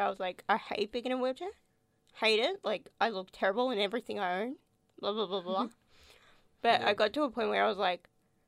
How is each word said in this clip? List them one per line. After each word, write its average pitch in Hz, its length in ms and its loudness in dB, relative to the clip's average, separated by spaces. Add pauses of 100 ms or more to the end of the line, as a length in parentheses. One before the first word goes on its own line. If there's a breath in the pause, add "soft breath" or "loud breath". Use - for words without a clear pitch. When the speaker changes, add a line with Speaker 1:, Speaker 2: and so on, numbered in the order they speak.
Speaker 1:
I 202 40 2
was 196 120 -4
like, 185 280 -6
"I 202 80 6
hate - 340 -4
being 240 160 -6
in 254 60 -2
a 254 60 0
wheelchair. 262 320 -4 (640)
Hate 220 260 4
it. 349 240 -2
Like, 202 240 -4 (120)
I 226 100 4
look 190 220 -6
terrible 233 380 0
in 247 80 -2
everything 208 400 -2
I 185 240 -2
own. 254 140 -6 (440)
Blah, 202 120 -2
blah, 214 140 -2
blah, 185 160 -4
blah." 190 300 -2
Speaker 2:
<laughs> - 60 -20 (840 soft breath)
Speaker 1:
But 233 180 4
I - 80 -4
Speaker 2:
Yeah. 208 60 4
Speaker 1:
got 214 180 2
to 302 120 0
a 262 60 0
point 220 200 -2
where 202 120 2
I 208 60 4
was 214 80 0
like, 185 320 -2 (400)